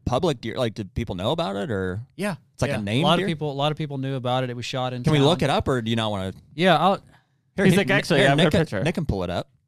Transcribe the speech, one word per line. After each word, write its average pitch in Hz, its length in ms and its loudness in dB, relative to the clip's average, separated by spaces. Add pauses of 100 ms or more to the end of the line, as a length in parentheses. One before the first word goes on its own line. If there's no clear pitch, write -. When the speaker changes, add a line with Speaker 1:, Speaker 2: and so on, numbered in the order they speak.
Speaker 1:
public 139 340 0
deer? 110 180 -8
Like, 117 160 -2
do 117 100 -10
people 107 300 -6
know 95 160 -4
about 175 260 -4
it, 196 140 -6
or? 95 300 -2 (160)
Speaker 2:
Yeah. 190 200 -4 (180)
Speaker 1:
It's - 80 -4
like 123 80 -2
a 131 40 -2
Speaker 2:
Yeah. 107 60 -4
Speaker 1:
named 110 240 0
Speaker 2:
A - 20 2
lot 165 100 4
Speaker 1:
deer? 180 100 0
Speaker 2:
of - 20 -2
people, 151 240 -4
a - 20 -8
lot 143 160 0
of 147 80 -6
people 143 200 -6
knew 135 180 -4
about 123 280 -2
it. 123 60 -6
It 120 60 -8
was 120 80 -10
shot 127 300 -4
in 123 100 -8
Speaker 1:
Can 147 80 2
we 151 60 4
Speaker 2:
town. 135 100 6
Speaker 1:
look 156 140 2
it 139 80 2
up, 196 180 -2
or 131 140 2
do 113 80 -2
you 117 60 2
not 110 140 0
wanna? 95 220 -4 (220)
Speaker 2:
Yeah, 170 240 4
I'll 180 240 2 (520)
Speaker 1:
Here, 196 120 2
Speaker 3:
He's 180 100 8
Speaker 1:
Nick, 180 140 2
Speaker 3:
like, 196 80 4
"Actually, 151 220 2
Speaker 1:
here, 139 80 6
Speaker 3:
I - 20 6
have 143 80 4
Speaker 1:
Nick 170 100 6
Speaker 3:
a - 20 4
Speaker 1:
can, - 100 2
Speaker 3:
picture." 101 220 -2
Speaker 1:
Nick - 120 0
can 165 100 -2
pull 98 200 -2
it 87 60 -4
up. - 200 -4 (180)